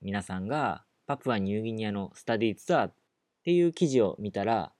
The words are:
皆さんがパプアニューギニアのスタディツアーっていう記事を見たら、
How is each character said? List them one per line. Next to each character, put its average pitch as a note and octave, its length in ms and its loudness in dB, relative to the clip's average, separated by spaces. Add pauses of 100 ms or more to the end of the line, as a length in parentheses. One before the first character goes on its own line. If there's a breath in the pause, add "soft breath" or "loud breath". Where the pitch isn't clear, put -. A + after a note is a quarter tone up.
皆 G2 220 -4
さ F#2+ 160 -8
ん F#2+ 100 -6
が B2+ 380 -2 (200)
パ C#3+ 120 -4
プ C3+ 120 -2
ア A2+ 80 2
ニ G2 160 -2
ュ G#2+ 40 0
ー A2 40 -4
ギ A2+ 120 -4
ニ A2 100 -4
ア G#2+ 80 -2
の G2+ 220 -6
ス - 100 -20
タ A2+ 140 0
デ A2 120 2
ィ F#2+ 60 -4
ツ - 180 -2
ア B2+ 100 4
ー - 20 -
っ - 60 -8 (520)
て E3+ 80 2
い F3 80 6
う E3+ 140 2
記 E3+ 140 2
事 C3 120 4
を G2 180 2
見 G#2 140 -6
た G2 140 -2
ら、 A2 340 0